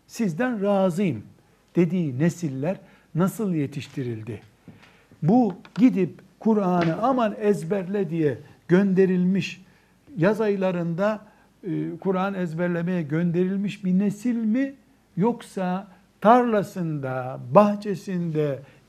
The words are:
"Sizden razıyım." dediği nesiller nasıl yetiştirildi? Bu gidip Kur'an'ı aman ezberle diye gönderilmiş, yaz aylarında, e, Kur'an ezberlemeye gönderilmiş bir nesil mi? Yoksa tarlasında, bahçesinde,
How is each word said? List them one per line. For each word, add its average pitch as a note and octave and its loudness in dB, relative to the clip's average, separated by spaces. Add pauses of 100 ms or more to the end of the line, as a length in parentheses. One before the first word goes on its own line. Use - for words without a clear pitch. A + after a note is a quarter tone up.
"Sizden A3 -4
razıyım." F#3+ 0 (540)
dediği E3 0
nesiller D#3 -2 (380)
nasıl F#3+ 0
yetiştirildi? B2 -6 (840)
Bu G3+ 4 (200)
gidip F#3 2 (200)
Kur'an'ı F3+ 2
aman A#3+ 2
ezberle F#3+ -2
diye D3+ 0 (300)
gönderilmiş, F#3 2 (520)
yaz G3 2
aylarında, F#3+ -2 (440)
e, D#3+ -6
Kur'an F#3+ -2
ezberlemeye F3 -2
gönderilmiş F3 -2
bir F#3 2
nesil G#3 -2
mi? A#3+ -2 (420)
Yoksa F#3+ -2 (340)
tarlasında, D#3+ 2 (140)
bahçesinde, F3+ 2 (300)